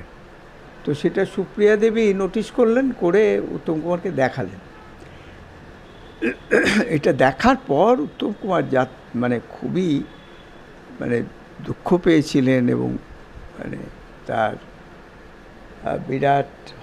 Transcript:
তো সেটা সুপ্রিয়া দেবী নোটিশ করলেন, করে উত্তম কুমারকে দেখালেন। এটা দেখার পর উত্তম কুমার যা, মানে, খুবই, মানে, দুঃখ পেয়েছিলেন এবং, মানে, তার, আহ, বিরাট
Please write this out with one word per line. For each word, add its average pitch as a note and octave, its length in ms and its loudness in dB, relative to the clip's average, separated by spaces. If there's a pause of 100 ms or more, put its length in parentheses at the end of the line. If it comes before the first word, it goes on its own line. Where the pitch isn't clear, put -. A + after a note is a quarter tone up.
(840)
তো D3 100 -2
সেটা F3+ 320 -2
সুপ্রিয়া G#3 500 2
দেবী G#3+ 380 2
নোটিশ G3 360 -4
করলেন, B3 420 2
করে G3+ 480 2
উত্তম D#3 400 -4
কুমারকে F3 300 -4
দেখালেন। B2+ 540 -4 (2250)
এটা D3+ 240 2
দেখার C#3 440 4 (100)
পর G#3 340 2
উত্তম - 400 -6
কুমার D#3+ 280 -2
যা, C3 180 2 (280)
মানে, A#2+ 340 0
খুবই, C#3+ 540 -2 (960)
মানে, A#2+ 220 -2 (420)
দুঃখ - 320 -2
পেয়েছিলেন C#3+ 720 2
এবং, B2 280 -2 (600)
মানে, - 180 -10 (500)
তার, A2 280 -2 (1300)
আহ, - 140 -4 (100)
বিরাট C#3 640 -2 (120)